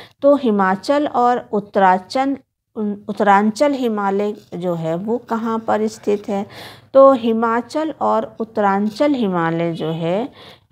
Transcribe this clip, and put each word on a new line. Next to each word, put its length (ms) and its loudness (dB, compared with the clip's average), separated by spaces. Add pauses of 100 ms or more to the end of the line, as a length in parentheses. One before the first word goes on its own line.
(220)
तो 140 6
हिमाचल 720 0
और 460 0
उत्तरांचल, 840 0 (400)
उन-, 200 -4 (120)
उत्तरांचल 640 2
हिमालय 640 -2 (200)
जो 200 -2
है 200 -4
वो 240 -4
कहाँ 400 -4
पर 280 -2
स्थित 420 -4
है, 180 -4 (480)
तो 180 8
हिमाचल 880 -2
और 400 -2
उत्तरांचल 720 0
हिमालय 600 -2
जो 180 -6
है 380 -4 (440)